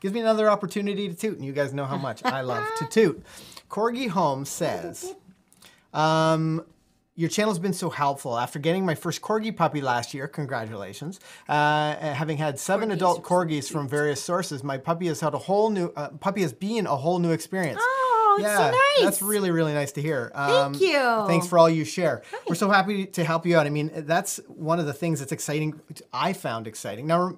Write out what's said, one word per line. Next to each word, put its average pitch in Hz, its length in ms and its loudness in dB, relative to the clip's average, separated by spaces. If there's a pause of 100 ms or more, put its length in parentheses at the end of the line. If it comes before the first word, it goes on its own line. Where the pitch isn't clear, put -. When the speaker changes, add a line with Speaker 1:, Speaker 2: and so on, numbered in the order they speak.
Speaker 1:
Gives 196 140 -4
me 233 60 -2
another 220 280 4
opportunity 202 600 0
to 170 80 -8
toot, 214 220 -2
and 131 60 -10
you 135 80 -8
guys 139 220 0
know 139 100 -4
how 135 120 -4
much 135 280 -6
I 135 180 -2
love 123 220 -2 (140)
to - 80 -4
Speaker 2:
<laughs> 453 40 -10
Speaker 1:
toot. 214 340 4 (440)
Corgi 233 420 -2
Home 147 340 0
says, 135 720 -6 (760)
um, 160 720 2 (500)
"Your 165 140 -2
channel's 208 300 0
been 190 140 -2
so 180 180 -4
helpful. 139 480 -2
After 123 200 -4
getting 165 260 0
my 165 100 2
first - 260 -6
Corgi 220 360 -2
puppy 156 240 2
last 123 340 -2
year, 135 120 -8
congratulations, 117 920 -8 (280)
uh, 151 480 2
having 151 420 -4
had 147 200 -2
seven 202 320 -2
Speaker 2:
Corgis - 40 0
Speaker 1:
adult 175 260 2
Speaker 2:
are - 20 -18
so - 120 -16
Speaker 1:
corgis 160 360 0
from 151 120 -4
Speaker 2:
cute. 131 80 -6
Speaker 1:
various 147 320 0
sources, 175 420 -4
my 139 140 -4
puppy 170 280 -2
has 156 140 -2
had 147 140 0
a 139 40 -2
whole 208 320 2
new, 185 260 -2
uh, 147 120 -6 (120)
puppy 196 220 0
has 151 100 0
been 202 340 -2
a 139 100 0
whole 165 220 0
new 175 120 2
experience." 160 500 -2
Speaker 2:
Oh, 480 580 4
it's 415 100 0
so 403 160 4
Speaker 1:
Yeah, 294 60 4
Speaker 2:
nice. 539 340 4
Speaker 1:
that's 220 180 2
really, 202 280 0
really 160 240 2
nice 143 180 -2
to 147 100 -6
hear. 143 320 -2
Speaker 2:
Thank 139 160 0
Speaker 1:
Um, 480 240 4
Speaker 2:
you. 269 540 2
Speaker 1:
thanks 170 180 2
for 175 120 4
all 165 100 10
you 160 160 2
share. 151 460 -2
Speaker 2:
Hi. 440 80 -8 (100)
Speaker 1:
We're 165 60 2
so 196 160 2
happy 196 340 4
to 180 200 -2
help 165 200 0
you 170 140 6
out. 151 80 6
I 143 40 0
mean, 151 240 -2
that's 160 540 -2
one 165 320 -2
of 156 60 0
the 143 80 -4
things 165 260 -2
that's 139 120 -6
exciting, 151 460 -4 (360)
I 147 180 0
found 117 340 -6
exciting. 110 400 -10
Now, 175 320 2